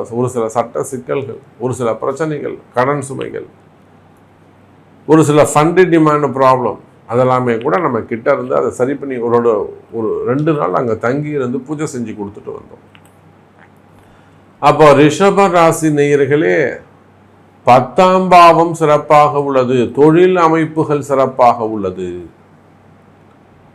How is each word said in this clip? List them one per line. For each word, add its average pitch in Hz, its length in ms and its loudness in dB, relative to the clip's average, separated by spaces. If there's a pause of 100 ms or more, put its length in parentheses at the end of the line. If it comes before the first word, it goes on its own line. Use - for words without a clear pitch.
(200)
ஒரு 123 160 -2
சில 113 100 -2 (100)
சட்ட 120 360 -4
சிக்கல்கள், 131 480 -8 (240)
ஒரு 127 160 -4
சில 120 100 -4 (120)
பிரச்சனைகள், 135 540 -6 (200)
கடன் 135 320 -2
சுமைகள், - 400 -12 (1600)
ஒரு 156 220 4
சில 147 220 4
ஃபண்ட் 170 300 2 (100)
டிமாண்ட் 151 360 2 (100)
ப்ராப்ளம், 131 420 0 (320)
அதெல்லாமே 123 440 0 (100)
கூட 160 180 -2
நம்ம 127 160 -2 (120)
கிட்ட 117 160 -8 (100)
இருந்து 127 220 -6
அதை 131 100 -2 (100)
சரி 131 220 -2
பண்ணி, 135 240 -8
ஒரு, 117 260 0 (460)
ஒரு 107 120 -4 (200)
ரெண்டு 151 300 -2
நாள் 170 200 -2
அங்க 117 160 -4 (100)
தங்கி 147 340 -4
இருந்து 127 280 -6
பூஜை 151 260 -8
செஞ்சு 117 280 -10
கொடுத்துட்டு 101 360 -14
வந்தோம். - 260 -20 (1900)
அப்போ 151 180 6 (140)
ரிஷப 185 440 2 (120)
ராசி 160 420 2
நேயர்களே, 147 580 0 (1120)
பத்தாம் 185 640 4
பாவம் 170 480 6
சிறப்பாக 147 680 2
உள்ளது, 131 280 0 (220)
தொழில் 175 480 4
அமைப்புகள் 156 640 -2
சிறப்பாக 120 640 0
உள்ளது. 92 340 -8 (1700)